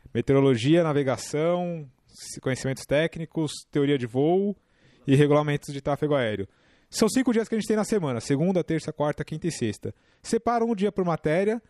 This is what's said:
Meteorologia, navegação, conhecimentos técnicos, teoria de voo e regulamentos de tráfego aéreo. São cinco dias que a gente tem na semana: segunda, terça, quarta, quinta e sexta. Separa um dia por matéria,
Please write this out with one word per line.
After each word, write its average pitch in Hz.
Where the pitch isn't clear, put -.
Meteorologia, 139
navegação, 156
conhecimentos 131
técnicos, 160
teoria 143
de 123
voo 170
e 135
regulamentos 147
de 139
tráfego 147
aéreo. 107
São -
cinco 262
dias 220
que -
a -
gente 208
tem 214
na 214
semana: 147
segunda, 160
terça, 160
quarta, 147
quinta 160
e 160
sexta. 107
Separa 226
um 233
dia 196
por 185
matéria, 175